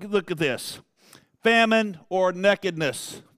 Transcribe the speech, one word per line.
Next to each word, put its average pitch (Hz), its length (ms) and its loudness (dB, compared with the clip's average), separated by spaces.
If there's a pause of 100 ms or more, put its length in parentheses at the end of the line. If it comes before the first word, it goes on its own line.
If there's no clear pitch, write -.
look 202 300 -4
at 160 60 -4
this. - 420 -4 (640)
Famine 220 560 2 (100)
or 185 240 0
nakedness. 180 880 -2 (160)